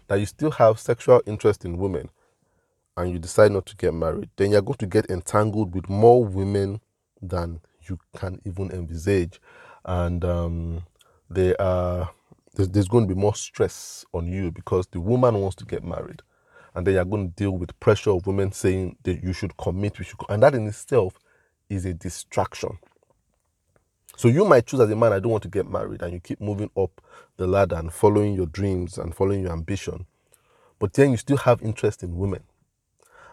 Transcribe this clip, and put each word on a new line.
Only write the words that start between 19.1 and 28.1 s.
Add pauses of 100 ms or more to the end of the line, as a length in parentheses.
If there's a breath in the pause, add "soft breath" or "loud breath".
you
should
commit,
we
should
co-,
and
that
in
itself (500)
is
a
distraction. (1400)
So
you
might
choose
as
a
man,
"I
don't
want
to
get
married,"
and
you
keep
moving
up (340 loud breath)
the
ladder
and
following